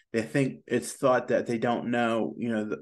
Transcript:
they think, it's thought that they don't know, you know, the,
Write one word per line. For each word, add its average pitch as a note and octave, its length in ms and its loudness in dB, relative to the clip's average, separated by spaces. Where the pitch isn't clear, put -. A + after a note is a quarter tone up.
they A2+ 80 0
think, B2 460 0
it's A#2+ 260 -2
thought B2+ 360 2
that A2 180 2
they A#2+ 100 0
don't A#2 320 0
know, A#2 480 0
you A#2+ 120 -4
know, G#2+ 140 0
the, G#2+ 180 -4